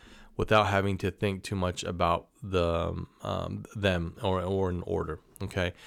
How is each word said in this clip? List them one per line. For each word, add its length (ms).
without 300
having 320
to 120
think 320
too 140
much 280
about 440
the, 640
um, 420
them 480
or, 200
or 280
in 120
order, 380
okay? 300